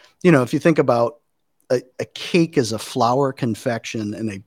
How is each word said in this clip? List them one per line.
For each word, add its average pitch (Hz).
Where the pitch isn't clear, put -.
you 180
know, 139
if 120
you 156
think 160
about 120
a, 123
a 117
cake -
is 117
a 110
flour 131
confection 113
and 107
a 98